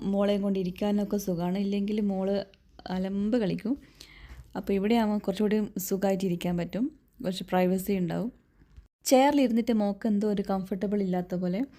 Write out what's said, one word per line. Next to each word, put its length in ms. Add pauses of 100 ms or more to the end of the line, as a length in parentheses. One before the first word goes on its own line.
(100)
മോളെയും 320
കൊണ്ട് 220
ഇരിക്കാനൊക്കെ 540
സുഖമാണ്. 400
ഇല്ലെങ്കിൽ 420 (120)
മോള് 240 (580)
അലമ്പ് 440
കളിക്കും. 340 (800)
അപ്പോൾ 180
ഇവിടെ 240
ആകുമ്പോൾ 280
കുറച്ചുകൂടി 320 (220)
സുഖമായിട്ട് 480
ഇരിക്കാൻ 300
പറ്റും, 280 (360)
കുറച്ച് 240
പ്രൈവസി 540
ഉണ്ടാവും. 320 (760)
ചെയറിലിരുന്നിട്ട് 720
മോൾക്ക് 280
എന്തോ 200
ഒരു 140
കംഫർട്ടബിൾ 600
ഇല്ലാത്ത 320
പോലെ, 260 (180)